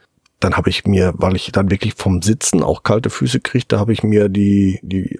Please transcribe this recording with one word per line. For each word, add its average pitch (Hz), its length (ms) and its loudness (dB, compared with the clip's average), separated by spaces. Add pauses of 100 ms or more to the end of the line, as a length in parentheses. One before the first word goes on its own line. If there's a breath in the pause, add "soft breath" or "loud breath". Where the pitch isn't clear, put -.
(400 loud breath)
dann 95 160 0
hab 87 120 0
ich - 180 -4
mir, 92 300 2
weil 92 200 0
ich - 160 -8
dann 98 180 0
wirklich 98 260 -2
vom 92 260 0
Sitzen 98 400 0
auch - 220 -2
kalte 107 260 0
Füße 127 300 -2
kriegte, - 400 -2
hab 104 100 0
ich 107 140 -2
mir 104 240 4
die, 98 540 2
die, 92 380 -4